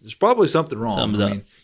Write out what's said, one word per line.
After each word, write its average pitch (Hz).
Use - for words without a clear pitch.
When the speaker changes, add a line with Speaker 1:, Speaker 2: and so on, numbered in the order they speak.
Speaker 1:
There's 110
probably 214
something 156
wrong. 110
Speaker 2:
Something's 104
Speaker 1:
I 101
Speaker 2:
up. 101
Speaker 1:
mean, 101